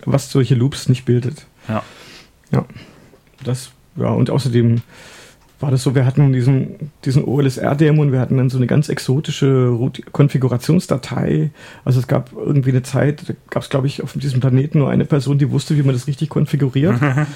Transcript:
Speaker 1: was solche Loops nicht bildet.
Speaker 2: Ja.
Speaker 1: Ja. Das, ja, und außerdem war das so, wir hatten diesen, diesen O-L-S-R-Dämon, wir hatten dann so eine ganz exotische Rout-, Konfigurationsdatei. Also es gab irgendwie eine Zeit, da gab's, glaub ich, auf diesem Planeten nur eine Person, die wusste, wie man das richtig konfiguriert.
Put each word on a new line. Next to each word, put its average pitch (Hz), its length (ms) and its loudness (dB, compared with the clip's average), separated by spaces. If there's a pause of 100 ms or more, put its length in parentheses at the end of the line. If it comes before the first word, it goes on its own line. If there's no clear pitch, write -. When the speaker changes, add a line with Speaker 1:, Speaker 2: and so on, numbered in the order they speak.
Speaker 1:
was 135 260 -2
solche 135 240 2
Loops 123 340 -2
nicht 127 160 2
bildet. 123 420 -2 (220)
Speaker 2:
Ja. 107 140 -4 (680)
Speaker 1:
Ja. 135 120 2 (800)
Das, 123 300 -6 (240)
ja, 117 140 -2
und 113 200 2
außerdem 117 520 2 (800)
war 147 100 -2
das 131 120 0
so, 131 120 0
wir 131 120 4
hatten 135 260 4
diesen, 131 580 0 (140)
diesen 139 180 2
O-L-S-R-Dämon, 143 920 2
wir 131 80 0
hatten 131 180 0
dann 131 100 2
so 127 80 -4
eine 127 100 2
ganz 131 220 2
exotische 135 800 0
Rout-, 123 320 -2 (100)
Konfigurationsdatei. 143 1400 0 (340)
Also 131 160 2
es 123 60 -4
gab - 260 -2
irgendwie 139 380 -2
eine 127 120 2
Zeit, 139 460 -2
da 127 60 -6 (160)
gab's, - 180 -6
glaub 135 160 -2
ich, - 180 -4
auf - 120 -10
diesem 131 260 -2
Planeten 135 380 2
nur 135 100 2
eine 123 160 2
Person, 143 320 0
die 139 140 2
wusste, 143 260 -2
wie 147 60 2
man 135 120 2
das 123 120 -6
richtig 147 240 -4
konfiguriert. 135 680 0 (380)